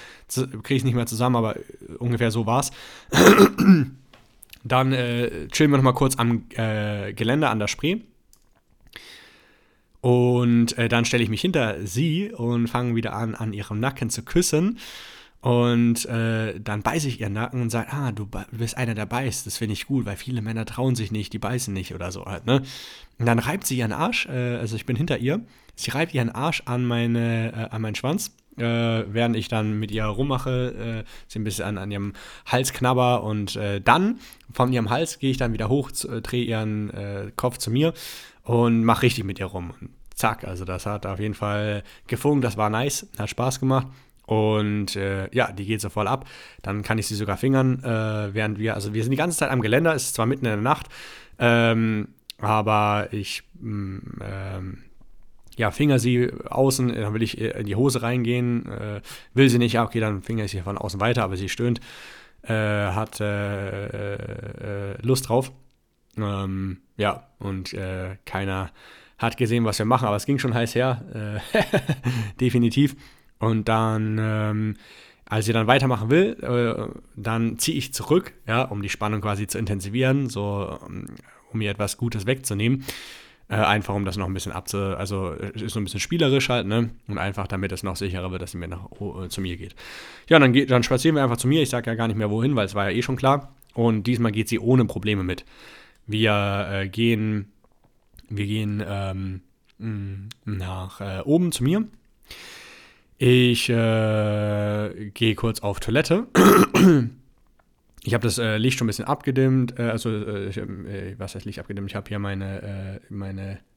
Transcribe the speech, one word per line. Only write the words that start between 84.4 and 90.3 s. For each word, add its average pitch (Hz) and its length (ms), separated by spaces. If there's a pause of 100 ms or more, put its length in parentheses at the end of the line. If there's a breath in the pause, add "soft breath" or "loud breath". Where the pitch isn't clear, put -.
abzu-, 95 420
also, 95 380
äh, - 200
ist 113 200
so 113 80
ein - 20
bisschen 98 160
spielerisch 143 480
halt, 120 180
ne? 113 260 (160)
Und 101 100
einfach, 95 280
damit 95 280
es 90 100
noch 95 140
sicherer 92 340
wird, 90 100
dass 87 100
sie 90 60
mir 85 120
nach, 87 200 (100)
o-, 95 240
äh, 87 60
zu - 120
mir 87 160
geht. 90 180 (540 loud breath)
Ja, 165 80